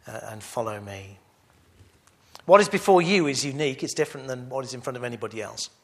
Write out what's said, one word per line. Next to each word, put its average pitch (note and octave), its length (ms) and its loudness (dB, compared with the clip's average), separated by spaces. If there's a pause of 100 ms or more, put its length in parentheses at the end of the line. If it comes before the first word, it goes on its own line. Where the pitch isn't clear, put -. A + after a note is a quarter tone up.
uh, A2+ 120 -10 (100)
and G#2+ 120 -12
follow A2 380 -6
me." G2 380 -14 (1300)
What G3 160 10
is G3+ 80 2
before F#3+ 320 6
you F3 240 4
is C#3 180 -2
unique. C#3 400 -2
It's C#3 80 -6
different C#3+ 340 -4
than B2+ 220 -8
what C3 160 -6
is A#2+ 80 -10
in B2 80 -10
front B2+ 160 -8
of A#2+ 80 -8
anybody A2 380 -8
else. - 260 -10 (160)